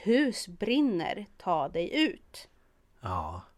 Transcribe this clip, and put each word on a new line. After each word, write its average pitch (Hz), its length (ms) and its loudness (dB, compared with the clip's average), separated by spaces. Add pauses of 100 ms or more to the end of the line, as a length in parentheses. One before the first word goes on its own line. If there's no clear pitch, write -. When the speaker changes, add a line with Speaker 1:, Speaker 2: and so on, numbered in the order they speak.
Speaker 1:
hus 254 400 2
brinner, 208 800 0 (120)
ta 156 320 0
dig 175 340 0
ut." - 440 -6 (540)
Speaker 2:
Ja. 87 400 -6 (160)